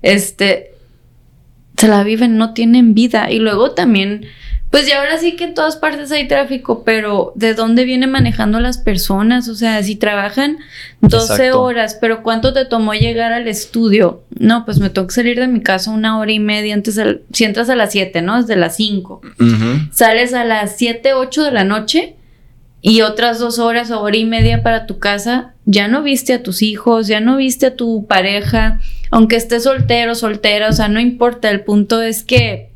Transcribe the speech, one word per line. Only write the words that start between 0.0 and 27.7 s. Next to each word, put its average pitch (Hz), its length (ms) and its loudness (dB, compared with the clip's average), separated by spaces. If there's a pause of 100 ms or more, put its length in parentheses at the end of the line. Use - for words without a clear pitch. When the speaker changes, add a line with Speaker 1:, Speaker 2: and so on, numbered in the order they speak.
Speaker 1:
este, 196 680 0 (1040)
se 220 100 6
la 202 160 4
viven, 220 340 2
no 220 160 0
tienen 233 400 6
vida. 226 380 2
Y 226 80 0
luego 220 320 0
también, 202 540 0 (460)
pues 277 180 2
ya 277 100 0
ahora 302 180 -2
sí 330 180 -2
que 349 100 -8
en 339 80 -8
todas 311 240 -2
partes 285 340 -4
hay 294 160 -2
tráfico, 262 560 -2
pero 214 520 -2
¿de 220 180 0
dónde 226 320 2
viene 254 220 0
manejando 226 520 0
las 247 200 -2
personas? 214 680 0
O 226 80 -10
sea, 220 280 0
si 208 120 -4
trabajan 208 640 -2 (420)
doce 226 340 4 (100)
Speaker 2:
Exacto. 254 180 2
Speaker 1:
horas, 233 400 -2
pero 226 220 -2
¿cuánto 226 300 0
te 262 120 0
tomó 220 300 0
llegar 226 380 0
al 233 140 -4
estudio? 214 760 0 (140)
No, 226 280 2
pues - 140 2
me 196 100 0
tengo 190 180 -4
que 185 60 -10
salir 240 260 0
de 254 80 0
mi 240 140 0
casa 190 300 -2
una 220 280 -2
hora 214 120 -2
y 214 80 0
media 208 340 -2
antes, 208 240 -2
al-, - 240 0 (100)
si - 140 0
entras 220 240 -2
a 254 60 2
las 214 160 0
siete, 185 300 -2
¿no? 208 200 0
Desde 220 160 0
las 165 180 0
cinco. 202 460 -4 (180)
Speaker 2:
Ujú. 117 400 2 (120)
Speaker 1:
Sales 233 420 2
a 247 100 -2
las 214 340 -2
siete, 240 360 0
ocho 262 300 -2
de 285 80 0
la 220 120 0
noche 220 520 -2 (680)
y 220 200 4
otras 220 380 0
dos 233 200 -4
horas 233 320 0
o 220 100 -4
hora 208 160 -2
y 226 80 0
media 226 380 2
para 226 220 0
tu 180 140 -10
casa. 208 540 -4 (120)
Ya 202 220 2
no 254 140 0
viste 277 320 -2
a 247 80 -2
tus 190 220 -6
hijos, 214 440 0
ya 214 120 0
no 240 180 2
viste 262 300 0
a 254 80 -2